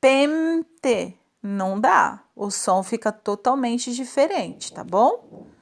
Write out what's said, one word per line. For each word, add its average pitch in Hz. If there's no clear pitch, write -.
Pente, 285
não 196
dá. 262
O 202
som 196
fica 220
totalmente 240
diferente, 269
tá -
bom? 226